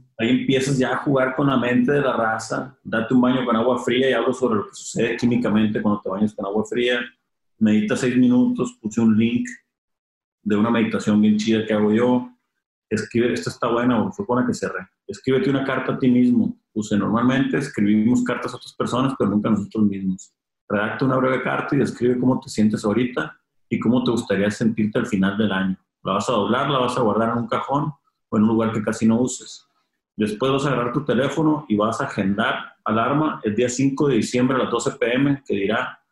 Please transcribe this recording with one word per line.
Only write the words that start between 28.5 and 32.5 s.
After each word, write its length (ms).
que 100
casi 240
no 140
uses. 480
Después 360
vas 140
a 60
agarrar 220
tu 100
teléfono 640
y 80
vas 240
a 60
agendar 720